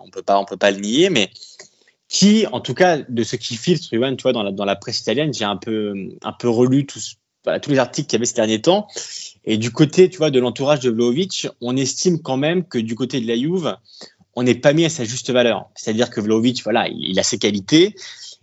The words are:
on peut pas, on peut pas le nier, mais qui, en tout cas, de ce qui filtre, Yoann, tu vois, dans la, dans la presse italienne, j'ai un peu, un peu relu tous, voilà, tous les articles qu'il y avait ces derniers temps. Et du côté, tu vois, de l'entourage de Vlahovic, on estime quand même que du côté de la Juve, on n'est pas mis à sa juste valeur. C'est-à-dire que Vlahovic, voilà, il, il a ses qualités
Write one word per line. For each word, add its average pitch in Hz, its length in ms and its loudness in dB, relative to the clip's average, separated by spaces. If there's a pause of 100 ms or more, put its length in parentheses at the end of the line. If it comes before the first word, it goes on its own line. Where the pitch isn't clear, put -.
on 92 80 -20
peut 95 120 -12
pas, 98 160 2
on 98 60 0
peut 98 120 -10
pas 101 140 4
le 98 80 -2
nier, 131 320 2
mais 113 180 2 (800)
qui, 208 440 4
en 120 80 -6
tout 127 140 -8
cas, 175 240 2
de 117 240 -4
ce 117 140 -4
qui 117 200 -10
filtre, - 360 -2
Yoann, 123 240 -2
tu - 60 -14
vois, 131 100 2
dans 113 120 -2
la, 98 80 -4
dans 98 120 -6
la 98 120 0
presse - 240 -8
italienne, 139 340 -2
j'ai 110 100 -4
un 101 120 -2
peu, 104 520 -6 (140)
un 107 100 -8
peu - 160 -4
relu 127 380 4
tous, - 300 -14 (260)
voilà, - 160 -2
tous - 120 -6
les 135 80 2
articles 131 300 -2
qu'il 120 80 0
y 110 40 -2
avait 120 60 -2
ces 120 80 -6
derniers 110 260 0
temps. 190 260 2 (580)
Et 110 120 0
du 113 140 -2
côté, 160 380 4
tu - 100 -12
vois, 156 120 2
de 127 100 2
l'entourage 131 400 0
de 127 100 0
Vlahovic, 120 580 0 (120)
on 123 160 -4
estime 160 440 0
quand 131 160 -4
même 165 280 0
que - 140 -6
du 113 160 -2
côté 127 260 -4
de 110 60 -6
la 117 100 0
Juve, 143 400 -2 (580)
on 127 80 -4
n'est 123 140 4
pas 143 160 4
mis 165 120 2
à 160 40 2
sa 135 160 -6
juste 123 260 -6
valeur. 120 460 2
C'est-à-dire 117 340 -2
que 117 100 -4
Vlahovic, 113 440 0
voilà, 107 240 0
il, - 220 -8
il 95 80 0
a - 40 2
ses - 160 -2
qualités 117 560 2 (480)